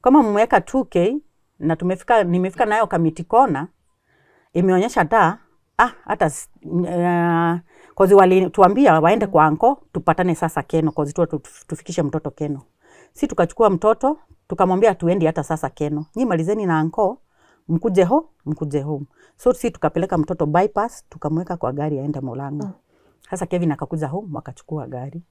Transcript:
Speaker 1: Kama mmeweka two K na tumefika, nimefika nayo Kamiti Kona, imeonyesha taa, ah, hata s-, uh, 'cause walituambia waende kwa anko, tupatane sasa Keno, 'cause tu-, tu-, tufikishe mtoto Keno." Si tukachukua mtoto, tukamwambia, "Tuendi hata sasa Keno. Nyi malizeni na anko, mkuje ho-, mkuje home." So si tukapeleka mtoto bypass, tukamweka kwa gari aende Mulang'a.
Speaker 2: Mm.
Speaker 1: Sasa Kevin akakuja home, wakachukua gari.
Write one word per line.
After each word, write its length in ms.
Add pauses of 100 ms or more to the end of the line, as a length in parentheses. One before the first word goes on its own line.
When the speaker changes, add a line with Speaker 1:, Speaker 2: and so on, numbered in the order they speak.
Speaker 1:
Kama 200
mmeweka 380
two 240
K 380 (360)
na 180
tumefika, 480
nimefika 420
nayo 200
Kamiti 380
Kona, 440 (840)
imeonyesha 520
taa, 340 (400)
ah, 120 (140)
hata 220
s-, 220 (160)
uh, 960 (380)
'cause 180
walituambia 840
waende 260
kwa 180
anko, 340 (140)
tupatane 420
sasa 280
Keno, 300
'cause 200
tu-, 140
tu-, 140 (260)
tufikishe 360
mtoto 280
Keno." 320 (500)
Si 140
tukachukua 440
mtoto, 480 (300)
tukamwambia, 460
"Tuendi 320
hata 160
sasa 280
Keno. 360 (100)
Nyi 80
malizeni 420
na 120
anko, 400 (500)
mkuje 360
ho-, 240 (180)
mkuje 360
home." 240 (300)
So 160
si 180
tukapeleka 480
mtoto 280
bypass, 600
tukamweka 480
kwa 160
gari 260
aende 220
Mulang'a. 460
Speaker 2:
Mm. 60 (580)
Speaker 1:
Sasa 160
Kevin 260
akakuja 360
home, 240
wakachukua 540
gari. 440